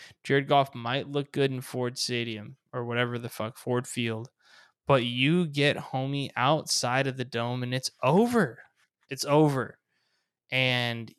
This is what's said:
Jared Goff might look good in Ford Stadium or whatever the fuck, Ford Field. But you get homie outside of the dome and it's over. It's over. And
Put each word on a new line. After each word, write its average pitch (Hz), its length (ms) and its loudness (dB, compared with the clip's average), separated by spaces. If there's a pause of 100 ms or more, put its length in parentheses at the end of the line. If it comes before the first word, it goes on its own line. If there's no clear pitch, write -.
(240)
Jared 139 240 2
Goff 143 280 4
might 120 320 -4
look 143 240 -4
good 139 200 2
in 127 100 -6
Ford 127 360 -4
Stadium 117 600 -6 (160)
or 123 100 -6
whatever 120 360 -2
the 117 100 -8
fuck, 110 280 -8
Ford 123 300 -2
Field. 113 420 -4 (580)
But 135 180 6
you 139 420 2
get 143 300 2
homie 135 580 -4
outside 131 720 0
of 131 80 -4
the 131 100 -6
dome 123 380 -4
and 123 100 -4
it's 131 180 -4 (120)
over. 214 600 2 (440)
It's 139 160 -8
over. 143 540 2 (760)
And 123 680 0